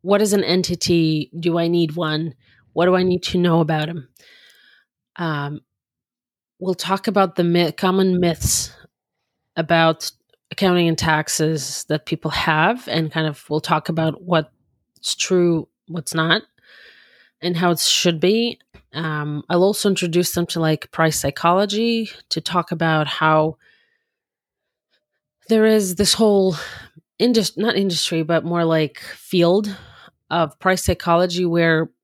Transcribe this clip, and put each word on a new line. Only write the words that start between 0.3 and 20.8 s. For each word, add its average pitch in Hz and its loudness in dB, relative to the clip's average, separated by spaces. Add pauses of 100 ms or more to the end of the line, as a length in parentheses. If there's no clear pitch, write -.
an 202 2
entity? 165 0
Do 170 0
I 170 0
need 170 0
one? 156 -4 (380)
What 170 0
do 185 4
I 185 2
need 185 0
to - -2
know 170 2
about 156 -2
'em? 165 -12 (1080)
Um, 147 -6 (1000)
we'll 185 -4
talk 190 -4
about 190 0
the 175 2
myth-, 170 2
common 185 2
myths - -2 (840)
about 165 0 (380)
accounting 180 2
and 160 0
taxes 156 -2
that - -4
people 156 -6
have, 175 0
and 160 -2
kind 160 -2
of 147 -8
we'll 151 -2
talk 160 -2
about 160 -2
what's - -6
true, 175 0 (200)
what's 165 -10
not, 165 0 (1000)
and 170 -4
how 175 2
it 160 -2
should 170 0
be. 220 0 (320)
Um, 151 -6
I'll 175 4
also 208 0
introduce 175 0
them 175 -2
to, - -6
like, 156 -2